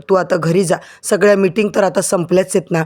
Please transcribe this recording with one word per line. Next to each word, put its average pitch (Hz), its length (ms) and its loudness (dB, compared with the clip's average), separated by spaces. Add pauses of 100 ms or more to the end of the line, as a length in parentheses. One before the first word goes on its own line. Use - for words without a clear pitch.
तू 196 60 4
आता 180 220 0
घरी 165 260 0
जा, 170 120 0 (280)
सगळ्या 202 340 2
मीटिंग 196 380 0
तर 208 80 2
आता 190 180 0
संपल्याच 180 540 -2
आहेत 185 160 -2
ना, 165 140 0